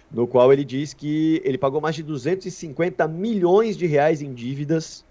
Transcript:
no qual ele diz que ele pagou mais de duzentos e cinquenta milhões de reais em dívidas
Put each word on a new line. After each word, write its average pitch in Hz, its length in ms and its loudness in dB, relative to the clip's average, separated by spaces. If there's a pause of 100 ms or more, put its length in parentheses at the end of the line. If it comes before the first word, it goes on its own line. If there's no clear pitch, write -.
(100)
no 117 160 -2
qual 123 240 6
ele 139 140 4
diz 135 300 -8
que 156 500 0
ele 131 140 0
pagou 139 220 0
mais 156 140 -2
de 160 80 -10
duzentos 151 440 -4
e 185 40 -8
cinquenta 170 560 -4
milhões 196 720 2
de 170 100 -2
reais 147 360 2
em 139 100 -10
dívidas 139 800 -6